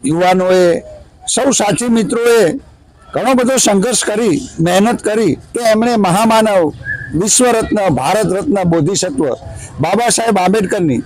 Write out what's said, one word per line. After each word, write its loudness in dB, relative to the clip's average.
યુવાનોએ, 2
સૌ 0
સાથી -2
મિત્રોએ 2
ઘણો -2
બધો 2
સંઘર્ષ 0
કરી, 0
મહેનત 2
કરી 0
કે -4
એમણે 0
મહામાનવ, 2
વિશ્વરત્ન, 0
ભારત 0
રત્ન, -2
બોધિસત્વ -2
બાબા 0
સાહેબ 0
આંબેડકરની 0